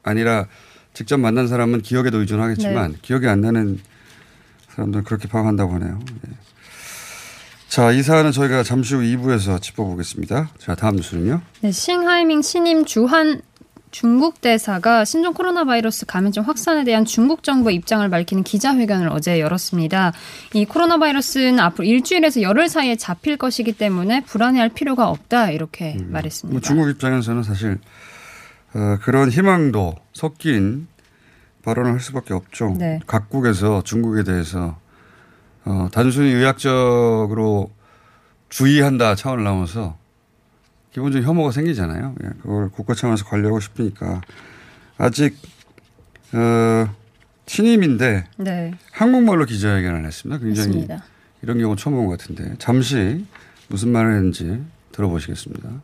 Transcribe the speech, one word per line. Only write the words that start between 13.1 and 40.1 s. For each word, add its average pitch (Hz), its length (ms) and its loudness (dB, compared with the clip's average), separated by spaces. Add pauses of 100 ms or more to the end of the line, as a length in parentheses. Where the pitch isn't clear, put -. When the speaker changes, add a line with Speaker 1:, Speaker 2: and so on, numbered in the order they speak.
Speaker 2:
중국 254 500 2
대사가 220 640 2
신종 330 280 0
코로나 349 300 0
바이러스 226 420 0
감염증 202 380 0
확산에 294 400 0
대한 220 220 2
중국 254 380 2
정부의 240 340 2
입장을 202 320 0
밝히는 180 340 0
기자회견을 214 640 0
어제 156 320 0
열었습니다. 175 720 0 (420)
이 208 120 2
코로나 339 320 2
바이러스는 269 640 2
앞으로 170 240 2
일주일에서 262 560 2
열흘 220 260 4
사이에 254 300 0
잡힐 277 400 -4
것이기 233 340 -2
때문에 208 540 0
불안해할 233 480 2
필요가 254 360 0
없다, 208 420 0
이렇게 156 460 -6
Speaker 1:
음. 90 140 -8
Speaker 2:
말했습니다. 160 420 -6
Speaker 1:
뭐 127 80 -2
중국 147 280 2
입장에서는 123 540 -2
사실, 101 360 -2 (960)
어, 104 280 0
그런 131 280 2
희망도 131 680 2 (160)
섞인 143 760 -2 (760)
발언을 120 300 -2
할 123 80 -2
수밖에 131 320 -8
없죠. 95 440 -4
Speaker 2:
네. 160 300 -2
Speaker 1:
각국에서 107 760 0
중국에 110 400 -2
대해서 87 540 -4 (880)
어, 95 260 -2
단순히 131 400 2
의학적으로 117 1400 2 (800)
주의한다 135 680 4
차원을 123 280 -4
넘어서 92 540 -4 (960)